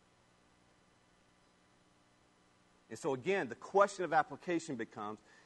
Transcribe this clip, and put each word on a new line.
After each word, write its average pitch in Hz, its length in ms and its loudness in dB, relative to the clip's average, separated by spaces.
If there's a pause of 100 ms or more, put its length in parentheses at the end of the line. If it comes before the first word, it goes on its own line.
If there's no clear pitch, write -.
(3000)
And 113 100 -12
so 147 160 -2
again, 156 340 -2
the 113 60 -10
question 196 500 2
of 151 80 -2
application 156 640 0
becomes, 107 440 -8 (260)